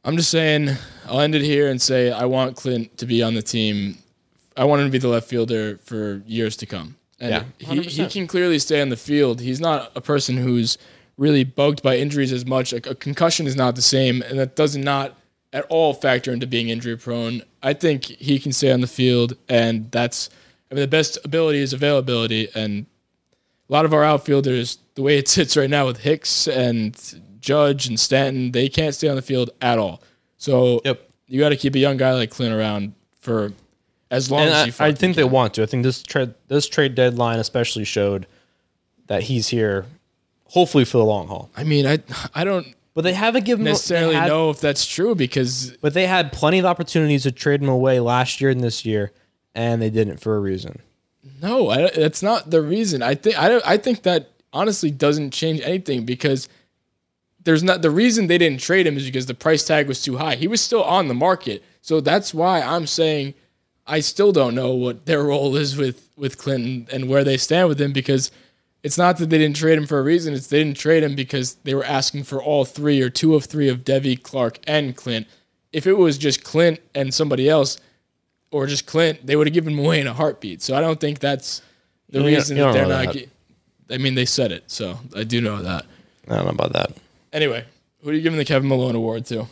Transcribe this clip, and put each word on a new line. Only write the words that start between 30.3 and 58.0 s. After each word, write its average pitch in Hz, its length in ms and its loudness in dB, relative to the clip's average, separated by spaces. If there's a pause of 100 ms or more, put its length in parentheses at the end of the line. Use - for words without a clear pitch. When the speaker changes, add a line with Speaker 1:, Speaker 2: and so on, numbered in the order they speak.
Speaker 1:
So 123 460 4
Speaker 2:
Yep. 135 240 -2 (200)
Speaker 1:
you 131 120 -2
gotta 147 160 4
keep 135 180 -2
a 135 40 2
young 135 200 2
guy 131 160 2
like 117 160 -2
Clint 117 240 -4
around 104 400 -4 (260)
for 107 320 -4 (580)
as 131 200 -2
long 143 100 2
Speaker 2:
And 151 100 4
Speaker 1:
as 156 60 2
Speaker 2:
I, 151 80 4
Speaker 1:
you 123 40 0
Speaker 2:
I - 40 -4
Speaker 1:
fucking 151 240 0
Speaker 2:
think 185 200 0
they 156 60 2
Speaker 1:
can. 127 80 4
Speaker 2:
want 127 240 2
to. 110 80 0
I 107 40 2
think 127 180 -2
this 131 180 -2
trade, 127 320 -4 (140)
this 143 200 0
trade 139 260 0
deadline 120 440 2
especially 107 460 -2
showed 101 420 -2 (800)
that 101 180 -2
he's 120 240 -2
here, 104 360 -2 (640)
hopefully 165 400 4
for - 120 -2
the 110 60 6
long 101 240 0
haul. - 280 -12
Speaker 1:
I 135 80 -6
mean, 147 220 2
I, 151 120 2 (360)
I 160 100 -2
don't 185 220 -2 (280)
Speaker 2:
But 160 80 -2
they 180 100 0
haven't 220 320 0
given 226 220 0
him, 202 60 2
Speaker 1:
necessarily 165 420 0
Speaker 2:
they 160 60 2
had, 170 80 2
Speaker 1:
know 160 200 2
if 143 140 -4
that's 143 240 0
true 208 280 0
because 127 680 -2
Speaker 2:
but 147 100 0
they 180 140 2
had 180 260 0
plenty 170 280 2
of 180 40 0
opportunities 156 600 0
to 135 80 0
trade 143 300 0
him 139 60 0
away 127 320 4
last 123 400 0
year 135 100 2
and 127 120 0
this 113 240 -4
year, 104 260 -2 (420)
and 117 280 -2
they 110 80 0
didn't 107 280 0
for 110 180 -2
a 104 40 0
reason. 95 400 -6 (600)
Speaker 1:
No, 214 260 0
I, 117 220 2
that's 156 320 0
not 214 280 0
the 160 120 4
reason. 170 400 -2
I 127 140 2
think, 202 220 0
I 147 120 4
don't, 240 160 2
I 175 100 4
think 214 280 -2
that 175 260 0 (220)
honestly 190 380 -2
doesn't 147 420 0
change 160 300 -2
anything 143 440 -4
because 135 420 -2 (920)
there's 160 200 4
not, 180 200 2
the 160 80 4
reason 220 360 2